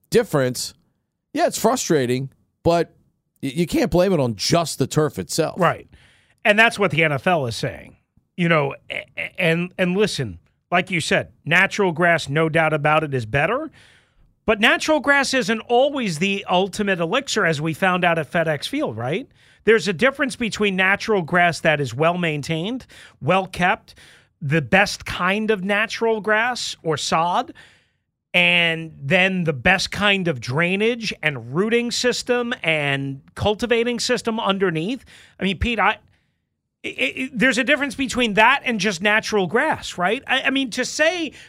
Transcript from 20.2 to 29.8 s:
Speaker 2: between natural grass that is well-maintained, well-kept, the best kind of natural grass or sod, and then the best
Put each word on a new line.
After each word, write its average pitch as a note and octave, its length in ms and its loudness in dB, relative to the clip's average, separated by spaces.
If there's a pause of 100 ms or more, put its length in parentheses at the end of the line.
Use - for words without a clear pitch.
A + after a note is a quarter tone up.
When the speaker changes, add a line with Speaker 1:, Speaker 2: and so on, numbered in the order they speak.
Speaker 2:
between G#3 400 -2
natural F#3+ 460 0
grass F3 380 2
that D3+ 200 2
is B2+ 140 -4
well-maintained, E3 920 -2 (340)
well-kept, F#3 720 0 (480)
the D#3 200 0
best F#3+ 440 0
kind G3+ 460 -2
of F#3+ 120 -2
natural G#3+ 560 -2
grass G#3+ 640 -4
or D#3 160 -2
sod, F#3 560 0 (800)
and E3+ 640 2
then F3+ 440 2
the D#3 100 0
best F3+ 380 2